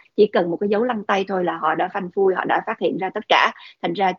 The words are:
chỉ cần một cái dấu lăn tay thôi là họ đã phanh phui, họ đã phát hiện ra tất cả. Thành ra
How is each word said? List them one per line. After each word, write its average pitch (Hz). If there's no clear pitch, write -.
chỉ 208
cần 175
một 170
cái 202
dấu 208
lăn 233
tay 196
thôi 185
là 165
họ 156
đã 175
phanh 190
phui, 190
họ -
đã 175
phát 220
hiện -
ra 185
tất 214
cả. 180
Thành 175
ra 185